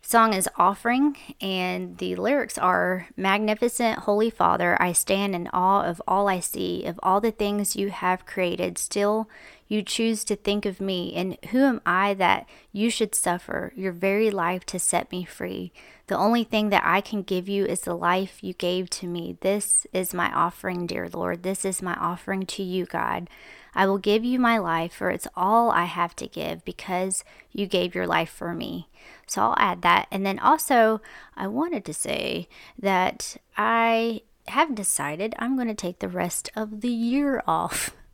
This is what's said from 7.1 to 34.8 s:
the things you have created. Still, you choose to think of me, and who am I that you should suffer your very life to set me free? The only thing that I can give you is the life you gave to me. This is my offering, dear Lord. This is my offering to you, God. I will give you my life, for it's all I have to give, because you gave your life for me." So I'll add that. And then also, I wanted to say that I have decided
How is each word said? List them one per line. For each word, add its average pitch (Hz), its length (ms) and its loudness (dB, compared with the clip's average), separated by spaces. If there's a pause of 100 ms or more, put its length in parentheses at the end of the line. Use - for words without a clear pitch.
the 226 100 2
things 208 460 -2
you 202 140 -2
have 185 360 -2
created. 175 520 -2
Still, 214 500 0 (400)
you 214 140 0
choose 226 420 0
to 208 100 -2
think 202 320 -2
of 190 140 -4
me, 190 340 -4
and 180 240 -4 (120)
who 254 100 4
am 269 260 4
I 190 280 4
that - 340 0 (240)
you 214 180 0
should - 240 -2
suffer - 600 -2
your 190 160 -4
very 196 380 2
life 180 360 -2
to 180 140 -6
set - 320 -2
me 180 120 -4
free? 180 460 -8 (380)
The 190 80 -2
only 226 260 4
thing 214 280 0
that - 140 4
I 180 160 4
can 196 220 -6
give 180 260 -2
you 196 180 0
is - 160 -2
the 175 120 -4
life 180 480 -2
you 185 120 -8
gave 180 360 -2
to - 160 -8
me. 175 360 -6
This 196 500 0
is - 200 -2
my 175 200 0
offering, 175 540 -2
dear 175 220 -4
Lord. 175 360 -4
This 190 200 -2
is 190 180 -4
my 180 120 -4
offering 190 520 -4
to - 180 -6
you, 180 200 -2
God. - 460 -4 (420)
I 196 140 4
will 196 120 2
give 208 260 2
you 247 160 2
my 233 180 4
life, 165 360 -2
for 185 160 -2
it's - 260 -4
all 220 340 4
I 175 140 2
have 175 320 -2
to - 100 -10
give, 165 380 -8
because 185 580 -4 (300)
you 202 140 -2
gave 180 280 0
your 180 140 -2
life 170 220 0
for 170 240 -8
me." 175 340 -8 (400)
So 220 140 -2
I'll 226 140 2
add 180 260 2
that. 175 280 4
And 196 160 -2
then 196 140 -2
also, 233 600 4 (360)
I 196 100 -4
wanted 262 380 -2
to 151 100 -8
say - 540 -4 (280)
that - 600 0 (200)
I 226 640 2 (260)
have 285 260 0
decided 185 640 -4